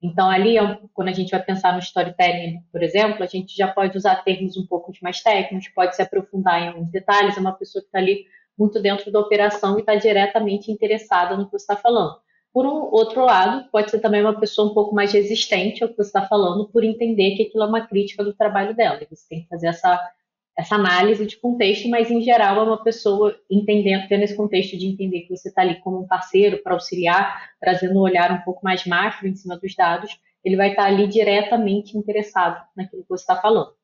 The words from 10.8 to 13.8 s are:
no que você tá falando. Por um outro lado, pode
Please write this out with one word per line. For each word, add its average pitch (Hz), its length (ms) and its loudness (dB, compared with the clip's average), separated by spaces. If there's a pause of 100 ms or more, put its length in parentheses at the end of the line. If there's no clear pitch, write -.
no 196 100 -4
que 196 60 -16
você 202 140 -8
tá 202 100 -2
falando. 214 400 0 (360)
Por 254 140 2
um 302 240 -4
outro 226 340 2
lado, 220 460 4
pode 208 200 0